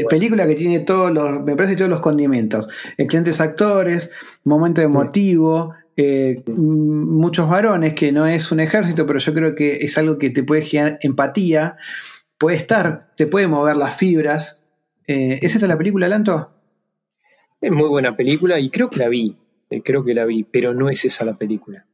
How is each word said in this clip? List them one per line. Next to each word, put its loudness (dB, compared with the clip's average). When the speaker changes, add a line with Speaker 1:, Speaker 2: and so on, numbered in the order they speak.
Speaker 1:
buena. -2
Speaker 2:
película 2
que 2
tiene 0
todos 0
los, 0
me -2
parece, 0
todos 0
los -2
condimentos. 0
Excelentes 0
actores, 0
momento 2
Speaker 1:
Sí. 4
Speaker 2:
emotivo, 2
eh, 0
Speaker 1:
Sí. -8
Speaker 2:
m-, -6
muchos 2
varones, 2
que 2
no 2
es 0
un 2
ejército, 0
pero 0
yo -2
creo 0
que 0
es -4
algo 0
que 0
te -2
puede 0
generar -2
empatía, 0
puede 0
estar, -2
te 2
puede 2
mover 2
las -2
fibras. 0
Eh, -2
¿es 0
esta 2
la 0
película, 0
Lanto? 0
Speaker 1:
Es 0
muy 2
buena 0
película 0
y -2
creo -2
que -8
la 0
vi, -2
eh, -8
creo 0
que -2
la 0
vi, -2
pero -2
no 0
es -4
esa -6
la -4
película. -8